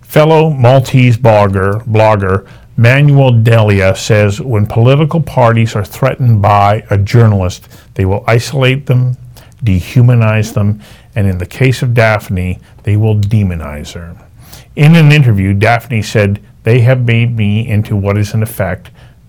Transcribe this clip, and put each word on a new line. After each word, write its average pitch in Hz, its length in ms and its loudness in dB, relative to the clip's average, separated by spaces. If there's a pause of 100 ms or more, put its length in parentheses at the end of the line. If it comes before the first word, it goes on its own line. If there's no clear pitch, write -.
Fellow 156 480 0
Maltese 127 680 2
blogger, 101 720 0
blogger 107 580 0 (300)
Manuel 135 560 4
Delia 107 640 2
says, 104 460 0
"When 107 240 -2
political 139 560 0
parties 117 540 0
are 101 100 -4
threatened 120 560 -2
by 104 480 2
a 104 80 0
journalist, 101 680 0 (260)
they 95 120 -4
will 95 200 -4
isolate 131 640 -2
them, 127 300 -2 (460)
dehumanize 110 880 0
them, 104 260 -2 (360)
and 98 120 -2
in 92 100 -4
the 90 80 -8
case 131 380 -2
of 120 100 -2
Daphne, 104 640 -2 (240)
they 104 160 -2
will 110 180 0
demonize 90 800 -4
her." 85 220 -16 (600)
In 151 200 4
an 151 160 4
interview, 104 420 2
Daphne 110 480 -2
said, 101 380 -2 (240)
"They 120 160 2
have 123 260 0
made 117 300 0
me 107 320 -2
into 107 280 -2
what 101 220 -2
is 104 160 -4
in 110 80 -2
effect 92 480 -8 (400)